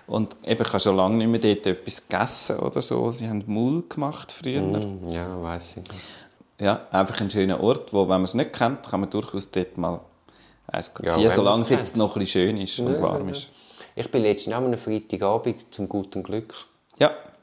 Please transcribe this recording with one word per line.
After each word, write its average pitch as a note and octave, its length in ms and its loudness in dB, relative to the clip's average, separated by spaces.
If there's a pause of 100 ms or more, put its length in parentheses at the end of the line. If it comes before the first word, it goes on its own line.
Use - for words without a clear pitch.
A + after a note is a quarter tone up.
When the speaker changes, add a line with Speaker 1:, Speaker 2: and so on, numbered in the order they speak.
Speaker 1:
Und G#2+ 380 -2
eben, A2+ 180 0
ich - 60 2
habe G2 120 0
schon F#2+ 160 4
lange F#2+ 200 4
nicht A2+ 120 2
mehr A#2 120 2 (140)
dort - 120 -2
etwas - 420 -2
gegessen - 520 0
oder - 200 -2
so. A#2+ 300 0
Sie A#2 180 -6
haben G#2 180 -4
Mull B2 420 0
gemacht D3 440 -8
früher. B2+ 300 -4
Speaker 2:
Mm, F#2+ 480 -4
ja, E2+ 160 -4 (160)
weiss E2+ 340 -8
ich. - 880 -12
Speaker 1:
Ja, G2+ 260 2
einfach F#2+ 300 2
ein G2 100 0
schöner F#2+ 320 2
Ort, A#2 300 2
wo, G2+ 120 4
wenn F2 40 2
man F#2 160 4
es F#2 80 -2
nicht B2+ 220 -2
kennt, B2+ 340 0
kann F#2+ 120 -2
man G2 100 -2
durchaus G2+ 400 -4
dort - 260 -2
mal E2+ 240 -2 (680)
eins - 220 -6 (120)
Speaker 2:
Ja, F2 80 0
Speaker 1:
ziehen, E2+ 140 6
Speaker 2:
wenn A2+ 60 8
Speaker 1:
solange G2+ 280 6
Speaker 2:
man's A#2 120 0
Speaker 1:
es B2+ 80 6
jetzt A2 140 -2
Speaker 2:
kennt. - 60 -6
Speaker 1:
noch G#2 180 2
ein G#2+ 40 0
bisschen F#2 280 2
schön G#2+ 80 0
ist G2 220 -4
und B2 160 0
Speaker 2:
Ja, D#3+ 80 0
Speaker 1:
warm F#2+ 240 0
Speaker 2:
ja. F2+ 60 -4
Speaker 1:
ist. C#3+ 160 -10 (460)
Speaker 2:
Ich A#2+ 160 -6
bin B2 120 2
letztens G#2 340 0
auch B2 40 -2
am B2 180 0
Freitagabend G#2+ 960 -2
zum G2 140 -6
guten G2 340 -4
Glück. G#2 320 -8 (440)
Speaker 1:
Ja. D3 120 4 (320)